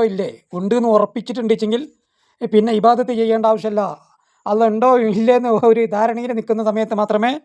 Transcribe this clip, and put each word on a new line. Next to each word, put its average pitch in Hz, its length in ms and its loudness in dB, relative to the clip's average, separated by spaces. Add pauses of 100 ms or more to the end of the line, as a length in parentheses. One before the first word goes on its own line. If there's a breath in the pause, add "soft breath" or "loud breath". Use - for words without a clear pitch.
ഇല്ലേ, 196 240 -4 (240)
ഉണ്ട് 190 220 -2
എന്ന് 240 140 0
ഉറപ്പിച്ചിട്ടുണ്ടെങ്കിൽ 220 960 0 (580)
പിന്നെ 220 320 0
ഇബാദത്ത് 233 400 2
ചെയ്യേണ്ട 226 340 0
ആവശ്യമില്ല. 214 360 0 (640)
അള്ളാഹ് 214 240 2
ഉണ്ടോ 226 200 2 (180)
ഇല്ലേ 226 280 2
എന്ന് 247 140 -2 (140)
ഒരു 226 220 4
ധാരണയിൽ 226 460 -2
നിൽക്കുന്ന 220 320 -4
സമയത്ത് 220 300 -2
മാത്രമേ 208 380 0 (120)